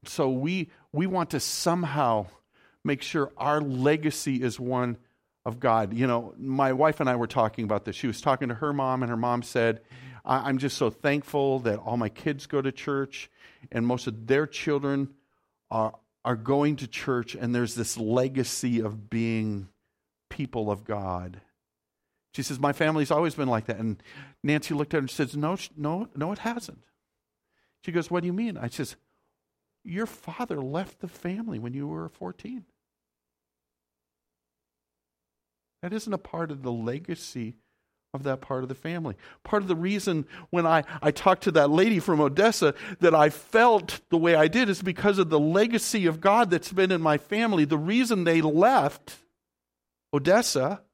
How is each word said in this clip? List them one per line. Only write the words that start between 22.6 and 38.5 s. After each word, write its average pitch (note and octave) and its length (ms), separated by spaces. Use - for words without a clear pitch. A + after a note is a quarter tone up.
family's D#3 380
always D#3+ 240
been C#3 120
like A2+ 180
that." A2 140
And A2 220
Nancy D3 300
looked D3 200
at E3 40
her D3 40
and C3 80
says, C#3+ 260
"No, D3+ 200
sh-, - 200
no, D#3+ 400
no, D3+ 160
it G#3 80
hasn't." - 440
She F#3 80
goes, E3 200
"What F3 100
do F3 60
you F3+ 60
mean?" G#3+ 240
I A2+ 100
says, - 280
"Your F#3+ 220
father E3+ 560
left D3 380
the F#3+ 80
family F#3 500
when A#2+ 160
you C#3 140
were D#3+ 220
fourteen." F#3 560
That F3+ 120
isn't G#3+ 200
a F#3+ 40
part E3 340
of C#3 100
the B2+ 120
legacy A#2+ 840
of C3+ 100
that C3 180
part C3 220